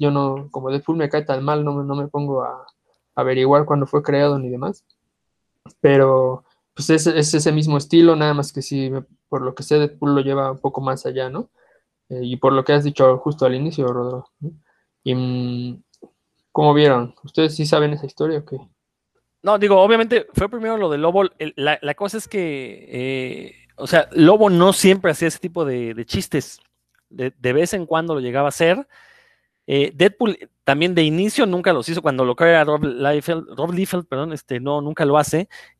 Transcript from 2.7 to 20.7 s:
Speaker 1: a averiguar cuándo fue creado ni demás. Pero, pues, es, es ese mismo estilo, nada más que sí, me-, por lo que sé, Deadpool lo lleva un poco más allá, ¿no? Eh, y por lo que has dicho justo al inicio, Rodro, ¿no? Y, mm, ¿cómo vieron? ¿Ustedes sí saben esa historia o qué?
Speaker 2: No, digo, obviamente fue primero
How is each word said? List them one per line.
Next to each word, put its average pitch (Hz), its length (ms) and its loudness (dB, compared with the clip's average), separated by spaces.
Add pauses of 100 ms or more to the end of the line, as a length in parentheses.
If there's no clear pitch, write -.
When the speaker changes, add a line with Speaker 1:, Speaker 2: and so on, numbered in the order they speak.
Speaker 1:
a - 60 -4
averiguar 131 460 2
cuándo 143 200 0
fue 147 160 0
creado 143 360 2
ni 131 100 -6
demás. 131 340 -8 (1000)
Pero, 131 600 4 (300)
pues, 143 140 -8
es, 160 180 2
es 160 280 2
ese 156 180 2
mismo 151 240 0
estilo, 165 400 6
nada 151 160 2
más 143 180 -4
que 139 120 -10
sí, 135 280 -4
me-, 131 140 -6 (240)
por 139 140 -4
lo 127 120 -6
que - 80 -16
sé, 151 160 2
Deadpool 147 360 0
lo 139 80 2
lleva 135 280 -2
un 131 80 -10
poco 135 220 -4
más 131 240 -6
allá, 131 240 -6
¿no? 156 220 -12 (580)
Eh, 127 140 -10
y 123 140 -6
por 131 180 2
lo 135 100 2
que 147 80 0
has 147 100 4
dicho 135 360 2
justo 151 260 -4
al 127 100 2
inicio, 147 320 -4
Rodro, 123 380 -6 (160)
¿no? 151 100 -10 (540)
Y, 127 100 -2
mm, 123 680 -6 (680)
¿cómo 147 220 4
vieron? 139 500 4
¿Ustedes 156 320 -2
sí 156 120 -4
saben 151 260 2
esa 147 140 -8
historia 151 320 -4
o 147 80 -10
qué? 135 120 -12 (840)
Speaker 2:
No, 208 140 2
digo, 196 220 4
obviamente 226 540 2
fue 196 140 0
primero 226 280 -4